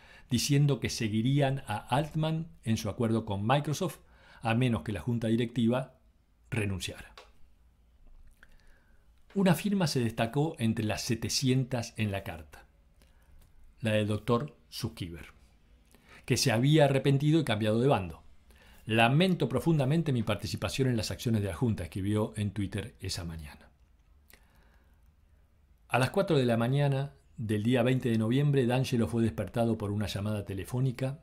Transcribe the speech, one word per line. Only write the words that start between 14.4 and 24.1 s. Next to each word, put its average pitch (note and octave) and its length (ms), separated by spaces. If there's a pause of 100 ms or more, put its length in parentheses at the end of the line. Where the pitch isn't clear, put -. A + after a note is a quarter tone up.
Zuckerberg, E2+ 600 (920)
que B2 100
se A#2+ 160
había C#3+ 340
arrepentido C#3 540
y D3+ 40
cambiado G#2+ 360
de B2+ 80
bando. F#2+ 360 (640)
"Lamento C3+ 600
profundamente D3 640
mi A#2+ 120
participación - 680
en A#2+ 80
las F#2+ 140
acciones G#2+ 300
de G2+ 80
la F2 60
Junta", G#2+ 280
escribió G#2 520
en G#2 160
Twitter G2 480
esa F#2+ 240
mañana. D#2+ 460 (2250)